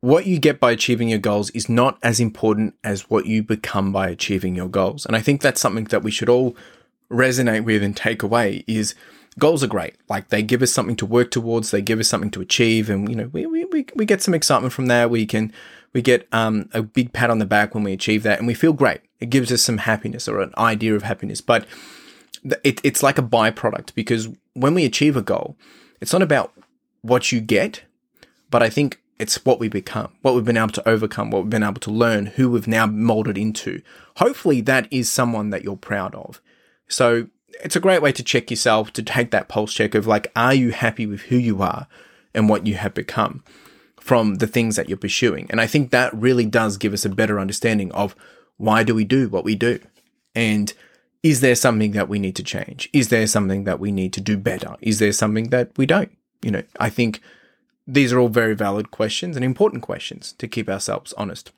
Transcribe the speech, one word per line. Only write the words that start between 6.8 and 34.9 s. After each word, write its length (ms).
resonate 520
with 200
and 120
take 280
away 420
is 300
goals 260
are 40
great. 260
Like, 200
they 120
give 220
us 80
something 240
to 100
work 240
towards, 400
they 120
give 180
us 80
something 240
to 100
achieve, 480
and, 180
you 80
know, 160
we, 140
we, 200
we, 200
we 100
get 180
some 100
excitement 400
from 140
that. 240
We 160
can, 260
we 80
get, 300
um, 420
a 80
big 320
pat 160
on 80
the 80
back 300
when 80
we 100
achieve 300
that, 160
and 80
we 80
feel 180
great. 280
It 100
gives 220
us 100
some 160
happiness 500
or 140
an 160
idea 380
of 80
happiness, 380
but 260
th-, 220
it, 200
it's 200
like 160
a 40
byproduct, 680
because 360
when 200
we 100
achieve 320
a 60
goal, 340
it's 120
not 100
about 300
what 300
you 80
get, 440
but 140
I 60
think 300
it's 260
what 140
we 80
become, 440
what 100
we've 100
been 140
able 120
to 200
overcome, 400
what 140
we've 80
been 100
able 200
to 100
learn, 360
who 220
we've 180
now 200
molded 500
into. 440
Hopefully 460
that 300